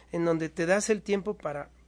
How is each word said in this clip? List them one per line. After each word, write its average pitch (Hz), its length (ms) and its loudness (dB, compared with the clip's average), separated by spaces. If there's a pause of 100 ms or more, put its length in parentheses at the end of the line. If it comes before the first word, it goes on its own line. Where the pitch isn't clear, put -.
(120)
en 170 140 0
donde 160 240 2
te 170 160 -2
das 196 240 2
el 214 120 2
tiempo 202 340 -2
para, 147 340 -8 (180)